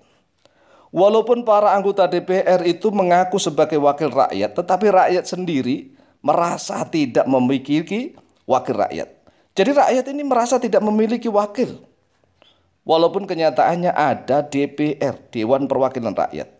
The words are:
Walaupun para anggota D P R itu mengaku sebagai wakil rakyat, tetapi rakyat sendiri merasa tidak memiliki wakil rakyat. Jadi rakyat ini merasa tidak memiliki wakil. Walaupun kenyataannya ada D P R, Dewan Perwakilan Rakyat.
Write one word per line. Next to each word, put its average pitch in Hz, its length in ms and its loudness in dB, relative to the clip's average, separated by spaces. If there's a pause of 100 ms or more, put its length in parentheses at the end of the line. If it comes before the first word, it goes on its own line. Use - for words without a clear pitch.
(920)
Walaupun 220 560 2
para 208 240 4
anggota 196 400 2
D 175 80 -2
P 185 240 0
R 175 240 2
itu 175 240 0
mengaku 185 480 2
sebagai 156 400 0
wakil 143 320 0
rakyat, 131 480 0
tetapi 190 320 0
rakyat 180 400 2
sendiri 160 640 -4 (240)
merasa 170 640 -2
tidak 139 480 0
memiliki 147 880 -2 (240)
wakil 127 320 -2
rakyat. 92 320 -4 (480)
Jadi 190 160 2
rakyat 262 400 2
ini 285 160 -6
merasa 247 320 0
tidak 214 240 0
memiliki 220 480 0
wakil. 208 480 -2 (1040)
Walaupun 170 400 2
kenyataannya 165 720 0
ada 139 480 0
D 143 240 -2
P 147 320 -4
R, - 320 -6
Dewan 127 400 -2
Perwakilan 127 480 -2
Rakyat. - 420 -6